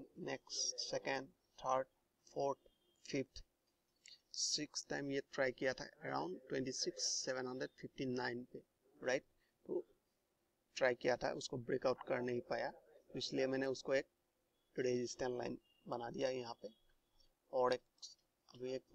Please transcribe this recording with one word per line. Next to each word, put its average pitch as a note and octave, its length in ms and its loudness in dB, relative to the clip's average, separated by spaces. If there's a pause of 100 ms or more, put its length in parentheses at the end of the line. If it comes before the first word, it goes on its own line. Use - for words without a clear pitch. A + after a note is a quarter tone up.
(200)
नेक्स्ट, - 580 -4
सेकंड, C3+ 500 -2 (320)
थर्ड, C3 280 2 (480)
फोर्थ, C#3 240 0 (460)
फिफ्थ, - 380 -4 (880)
सिक्स - 560 0
टाइम C#3+ 220 -2
ये C3+ 100 2 (120)
ट्राई C3 180 4
किया C3 220 2
था - 120 -6 (200)
around D3 440 -2
ट्वेंटी C3+ 220 0
सिक्स - 320 -2 (220)
सेवन B2+ 220 0
हंड्रेड C3 220 -4 (120)
फिफ्टी C#3 240 -6
नाइन B2 380 0 (100)
पे, C3 60 -10 (440)
राइट? C3 200 4 (420)
तो - 200 -2 (920)
ट्राई B2+ 180 6
किया B2+ 200 4
था, C#3 160 0
उसको - 260 -4
ब्रेकआउट B2+ 400 2 (100)
कर B2+ 140 0
नहीं B2 200 0
पाया, A#2+ 280 -2 (420)
तो - 60 -6
इसलिए C3+ 300 0
मैंने C3 180 2
उसको C3+ 280 0
एक C3+ 120 4 (760)
रेजिस्टेंस B2 520 2
लाइन B2 260 -2 (300)
बना A#2+ 220 -4
दिया C3 200 0
यहाँ B2 320 -4
पे, - 60 -10 (880)
और B2+ 200 6
एक, B2+ 80 2 (760)
अभी B2+ 180 -4
एक C3 100 -4 (120)